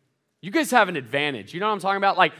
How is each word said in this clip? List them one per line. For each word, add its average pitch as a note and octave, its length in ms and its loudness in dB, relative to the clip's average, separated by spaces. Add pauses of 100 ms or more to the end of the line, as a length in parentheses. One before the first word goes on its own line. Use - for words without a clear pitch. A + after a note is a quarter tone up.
(420)
You E3+ 80 -12
guys C#4+ 220 -2
have A3 180 4
an F3 60 -6
advantage. C3+ 580 -6
You E3+ 60 -8
know G#3 80 -2
what A3 60 0
I'm G3+ 60 -4
talking G3 180 -2
about? G3 200 0
Like, E3+ 220 4